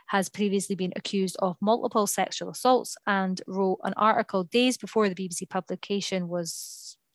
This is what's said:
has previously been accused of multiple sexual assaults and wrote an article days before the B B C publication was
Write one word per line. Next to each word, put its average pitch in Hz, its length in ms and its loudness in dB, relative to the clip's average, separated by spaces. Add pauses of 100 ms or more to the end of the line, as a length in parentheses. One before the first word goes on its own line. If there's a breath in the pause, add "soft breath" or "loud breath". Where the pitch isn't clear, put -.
has 190 220 0
previously 202 460 0
been 180 200 -2
accused 190 440 -2
of 185 200 0
multiple 220 480 2
sexual - 420 -2
assaults - 460 2 (100)
and 190 420 0
wrote 190 360 0
an 190 140 -2
article 208 480 2
days 240 320 2
before 208 320 2
the 180 60 -2
B 185 120 -6
B 175 60 -8
C 180 120 -8
publication 185 840 -4
was - 680 -8 (180)